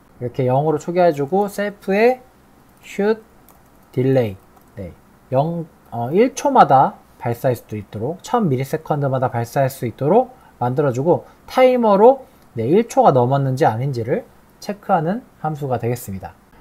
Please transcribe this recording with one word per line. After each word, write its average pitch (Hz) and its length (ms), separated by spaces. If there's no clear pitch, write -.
이렇게 123 260
영으로 143 340
초기화해주고 175 680
셀프의 202 760
슛 220 420
딜레이, 127 460
네, 92 180
영, 160 360
어, 117 200
일 233 220
초마다 180 600
발사할 120 360
수도 - 200
있도록, 107 480
천 220 260
밀리세컨드마다 135 800
발사할 131 380
수 - 160
있도록 170 500
만들어주고 135 640
타이머로, 247 800
네, 113 140
일 214 200
초가 226 240
넘었는지 135 540
아닌지를 123 600
체크하는 202 640
함수가 143 400
되겠습니다. 101 540